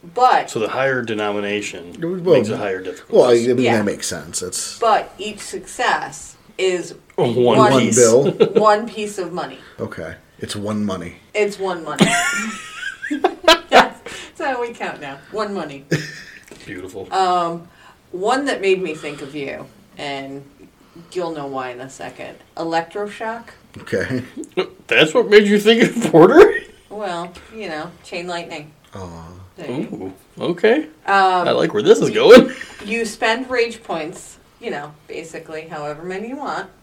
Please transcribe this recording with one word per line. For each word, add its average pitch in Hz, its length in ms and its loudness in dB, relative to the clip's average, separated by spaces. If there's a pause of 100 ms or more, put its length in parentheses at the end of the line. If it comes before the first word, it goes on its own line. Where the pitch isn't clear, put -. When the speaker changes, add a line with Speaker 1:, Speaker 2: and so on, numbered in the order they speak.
(140)
Speaker 1:
But 240 360 4
Speaker 2:
So 120 100 -4
the 104 100 -2
higher 131 320 -2
denomination 104 1000 -4
Speaker 3:
Well, 175 360 2
Speaker 2:
makes 110 120 0
a 107 80 -4
higher 95 260 -4
difficulty. - 340 -8
Speaker 3:
well, 123 120 6
I, 120 40 6 (180)
I - 20 4
mean, 120 120 2
Speaker 1:
Yeah. 117 120 2
Speaker 3:
that 104 80 0
makes - 220 -4
sense. 82 340 -10
It's - 380 -10
Speaker 1:
But - 380 0
each 208 220 -10
success - 960 -8 (220)
is 180 360 -2 (240)
Speaker 2:
Oh, 131 140 2
one 120 260 4
Speaker 1:
one 123 140 6
Speaker 3:
One 131 120 6
Speaker 2:
piece. 110 120 2
Speaker 3:
bill. 123 360 6
Speaker 1:
<laughs> - 220 2 (180)
one 214 160 0
piece 208 300 -10
of 175 160 -8
money. 156 260 -10 (200)
Speaker 3:
Okay. 90 360 -10 (240)
It's - 160 -10
one 104 300 -4
money. 87 300 -8 (180)
Speaker 1:
It's 202 240 -2
one 180 260 -6
money. 151 220 4
<laughs> - 1040 -4 (600)
That's, - 320 4
that's - 380 -16
how 269 220 -4
we 233 120 -8
count 180 280 -10
now. 143 180 -14 (120)
One 202 220 -6
money. 147 320 -10 (800)
Speaker 2:
Beautiful. - 480 -14
Speaker 1:
Um, 175 540 -2 (440)
one 233 340 -2
that 208 160 -4
made 190 200 2
me 160 120 -6
think 147 280 -12
of 139 140 -14
you, 143 300 -10 (320)
and 139 460 -10 (680)
you'll 175 200 -6
know 143 160 -10
why 131 240 -8
in 123 100 -14
a 135 80 -14
second. - 480 -16 (180)
Electroshock. 208 880 -6 (340)
Speaker 3:
Okay. 117 440 -4 (640)
Speaker 2:
That's - 260 2
what 214 160 0
made 208 180 6
you 208 120 4
think 226 240 4
of 190 280 0
Porter? 254 480 10 (300)
Speaker 1:
Well, 180 420 -8 (240)
you 214 140 -12
know, 160 220 -10 (120)
chain 175 240 -10
lightning. 170 440 -10 (220)
Speaker 3:
Aw. 82 340 -14 (280)
Speaker 1:
There 156 160 -12
you 131 160 -6
go. - 80 -12 (100)
Speaker 2:
Ooh, 95 80 -12 (380)
okay. 233 320 2 (220)
Speaker 1:
Um, 185 420 2
Speaker 2:
I 127 40 2
like 123 220 0
where 104 100 0
this 208 160 6
is 143 100 0
Speaker 1:
you 110 60 -4
Speaker 2:
going. 165 380 10 (320)
Speaker 1:
you 226 200 -4
spend 226 440 -2
rage 233 340 -2
points, 170 540 -10 (220)
you 226 120 -10
know, 147 220 -10 (140)
basically 165 600 -14
however 151 360 -10
many 190 260 -10
you 269 80 -10
want 190 320 -10 (140)